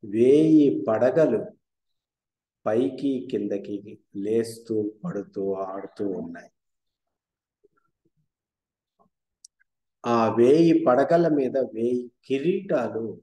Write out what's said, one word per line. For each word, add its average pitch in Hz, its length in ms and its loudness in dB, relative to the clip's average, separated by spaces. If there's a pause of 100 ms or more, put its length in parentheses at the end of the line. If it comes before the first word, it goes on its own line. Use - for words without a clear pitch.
వేయి 139 840 4
పడగలు 120 680 0 (1080)
పైకి 131 640 -2
కిందకి 101 680 -8 (160)
లేస్తూ, 110 800 -4 (100)
పడుతూ, 98 500 -6
ఆడుతూ 98 540 -8
ఉన్నాయి. 85 440 -10 (3500)
ఆ 113 300 2
వేయి 151 520 4
పడగల 143 400 2
మీద 135 300 0
వేయి 123 540 -4 (140)
కిరీటాలు 127 960 -4